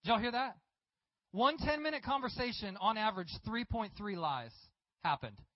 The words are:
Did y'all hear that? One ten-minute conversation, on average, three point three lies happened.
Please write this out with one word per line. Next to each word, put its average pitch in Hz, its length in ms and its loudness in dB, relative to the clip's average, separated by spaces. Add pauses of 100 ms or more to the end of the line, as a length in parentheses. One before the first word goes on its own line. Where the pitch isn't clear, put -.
Did 190 80 0
y'all 220 100 6
hear 233 120 0
that? 247 240 -2 (760)
One 269 260 4
ten-minute 302 440 0
conversation, 247 760 -2
on 214 160 2
average, 190 340 0 (140)
three 226 200 -2
point 220 340 -2
three 202 180 -4
lies 135 360 -2 (520)
happened. 131 340 0 (180)